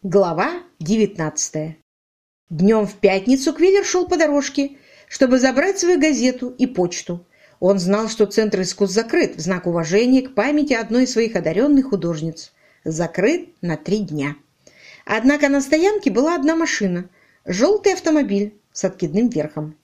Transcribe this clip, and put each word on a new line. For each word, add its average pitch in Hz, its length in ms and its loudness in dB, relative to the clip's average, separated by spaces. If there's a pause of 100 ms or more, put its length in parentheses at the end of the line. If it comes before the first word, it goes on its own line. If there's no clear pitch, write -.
Глава 190 600 0 (160)
девятнадцатая. 160 960 -4 (720)
Днём 202 380 2
в 196 80 -12
пятницу 240 580 2
Квиллер 381 320 4
шёл 359 220 -2
по 359 100 0
дорожке, 285 600 -2 (300)
чтобы 254 300 2
забрать 269 400 2
свою 349 220 2
газету 254 580 0
и 254 80 2
почту. 175 580 -6 (360)
Он 196 180 2
знал, 202 320 0
что 208 160 2
Центр 202 360 -2
искусств 185 340 -2
закрыт 226 400 0
в - 40 -16
знак 175 280 -4
уважения 202 560 2
к - 100 -12
памяти 285 400 0
одной 233 300 0
из 247 80 -2
своих 226 240 -2
одарённых 226 540 2
художниц. 165 600 -6 (320)
Закрыт 175 680 -2 (120)
на 170 160 -4
три 202 220 -2
дня. 147 380 -6 (680)
Однако 277 440 2
на 277 120 2
стоянке 330 480 2
была 269 240 2
одна 320 220 0
машина – 190 520 -2 (380)
жёлтый 370 480 2
автомобиль 220 640 0 (180)
с - 100 -10
откидным 185 460 0
верхом. 151 540 -6